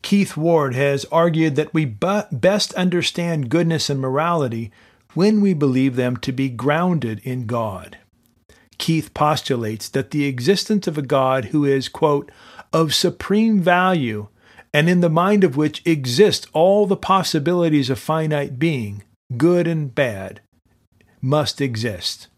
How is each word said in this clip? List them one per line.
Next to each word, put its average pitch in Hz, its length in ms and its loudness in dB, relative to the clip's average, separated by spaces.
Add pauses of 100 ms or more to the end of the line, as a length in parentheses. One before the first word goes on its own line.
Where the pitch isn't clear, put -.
Keith - 340 0
Ward 151 380 2
has 139 300 0
argued 160 500 2
that 151 180 -2
we 160 120 0
bu-, 170 480 -2
best 185 420 0
understand 170 760 -2
goodness 165 380 0
and 139 120 -2
morality 131 720 -2 (420)
when 208 260 2
we 196 140 4
believe 135 400 2
them 123 220 0
to 135 160 -6
be 135 160 -2
grounded 131 760 -2
in 127 240 -8
God. 107 520 -6 (800)
Keith 160 360 -2
postulates 120 760 -2
that 135 200 -4
the 147 140 -2
existence 175 640 -2
of 156 100 -6
a 151 40 -6
God 131 440 0
who 147 180 0
is, 135 240 0
quote, 147 440 -2 (400)
"of 160 220 0
supreme 208 680 2
value, 165 680 0 (460)
and 156 160 4
in 180 120 4
the 170 100 4
mind 190 340 4
of 135 120 0
which 151 280 -2
exist 151 680 2
all 190 340 4
the 190 100 0
possibilities 165 960 0
of 123 80 -2
finite 151 600 -2
being, 120 460 -4 (320)
good 175 320 2
and 151 260 -4
bad, 101 460 -4 (800)
must 143 400 -2
exist." 113 680 -6 (120)